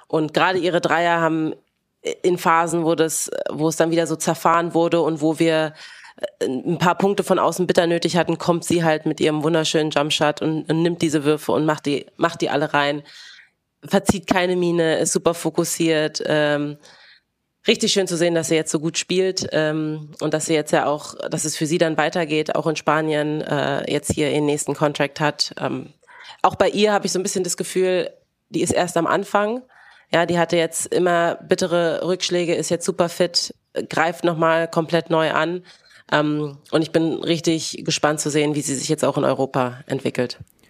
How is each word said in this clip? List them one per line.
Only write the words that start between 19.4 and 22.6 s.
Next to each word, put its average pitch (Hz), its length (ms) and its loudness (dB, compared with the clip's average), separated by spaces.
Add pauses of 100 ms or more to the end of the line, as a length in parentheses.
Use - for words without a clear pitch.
ähm, 156 600 -2 (100)
und 151 100 -2
dass 151 140 -2
sie 165 80 0
jetzt 151 180 0
ja 156 140 2
auch, 147 300 -4 (120)
dass 156 160 -4
es 151 100 -4
für 160 120 -2
sie 151 100 0
dann 165 220 0
weitergeht, 156 560 0
auch 151 120 -2